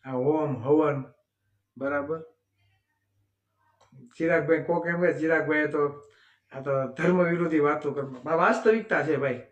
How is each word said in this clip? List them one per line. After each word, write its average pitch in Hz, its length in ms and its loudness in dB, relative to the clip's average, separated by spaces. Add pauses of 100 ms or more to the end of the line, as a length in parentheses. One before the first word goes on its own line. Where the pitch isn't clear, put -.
આ 131 60 -12
હોમ, 135 520 -2
હવન, 139 420 2 (720)
બરાબર? 143 440 -4 (2000)
ચિરાગભાઈ, 160 440 2
કોક 170 240 -2
એમ 175 140 -2
કહે, 170 120 4
"ચિરાગભાઈ 151 540 0
તો, 147 220 0 (640)
આ 135 80 -12
તો 135 320 -4
ધર્મ 180 300 2
વિરોધી 170 360 2
વાતો 147 320 2
કરે." 135 400 -8
આ 165 40 2
વાસ્તવિકતા 214 680 2
છે 151 140 0
ભાઈ. 131 360 -2